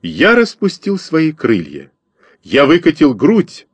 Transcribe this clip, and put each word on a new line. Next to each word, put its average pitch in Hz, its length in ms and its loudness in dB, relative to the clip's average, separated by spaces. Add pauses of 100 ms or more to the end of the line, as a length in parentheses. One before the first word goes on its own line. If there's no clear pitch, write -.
Я 175 340 0
распустил 202 600 -2
свои 160 340 -2
крылья. 78 600 -6 (500)
Я 139 240 2
выкатил 156 480 2
грудь. 170 600 -2